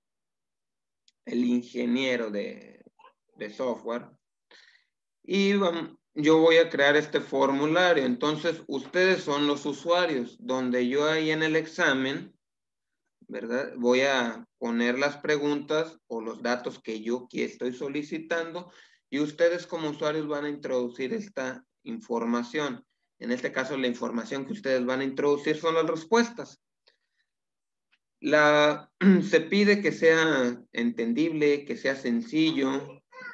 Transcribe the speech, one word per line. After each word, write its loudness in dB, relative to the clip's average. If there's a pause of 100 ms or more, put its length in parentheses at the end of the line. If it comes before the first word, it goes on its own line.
(1300)
el -2
ingeniero -2
de, -10 (520)
de -12
software. -6 (1160)
Y 0
vam-, -2 (180)
yo 6
voy 6
a 6
crear 4
este 0
formulario. 2
Entonces, -2
ustedes 0
son 0
los -2
usuarios, -2
donde 0
yo 2
ahí 2
en 0
el 2
examen, -2 (920)
¿verdad? -6
Voy 2
a 0 (120)
poner 0
las 0
preguntas -2 (100)
o -8
los -10
datos -4
que -8
yo -4
aquí -6
estoy -6
solicitando -8 (380)
y -4
ustedes 0
como -4
usuarios -4
van -4
a -4
introducir -4
esta -8 (200)
información. -4 (360)
En -6
este -4
caso, -4
la 0
información -6
que -8
ustedes 0
van -2
a -2
introducir 0
son 0
las 2
respuestas. -2 (1600)
La, 4
<clears throat> 6
se 6
pide 4
que 0
sea 4 (140)
entendible, 0
que -6
sea -2
sencillo, -2 (320)